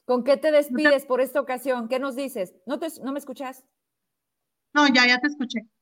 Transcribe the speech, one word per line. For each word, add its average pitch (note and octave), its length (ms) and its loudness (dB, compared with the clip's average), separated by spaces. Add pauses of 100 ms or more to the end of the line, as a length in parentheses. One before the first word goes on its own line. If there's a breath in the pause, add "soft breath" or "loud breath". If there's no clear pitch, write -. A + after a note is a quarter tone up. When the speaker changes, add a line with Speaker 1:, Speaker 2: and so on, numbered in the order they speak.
Speaker 1:
¿Con B3 180 0
qué C4+ 140 2
te D4+ 140 0
Speaker 2:
No D4+ 60 4
te - 0 -
Speaker 1:
despides D4 480 2
por B3 140 0
esta C4 220 -2
ocasión? B3 460 -4
¿Qué B3+ 120 -2
nos C4+ 160 -6
dices? B3 380 -6 (140)
¿No C#4+ 120 -4
te... E4 80 -4 (160)
no B3+ 80 -6
me C#4+ 80 -6
escuchas? C4+ 460 -12 (1080)
Speaker 2:
No, D4 140 6
ya, B3 200 4
ya B3 120 4
te D4 80 0
escuché. B3+ 400 -6 (140)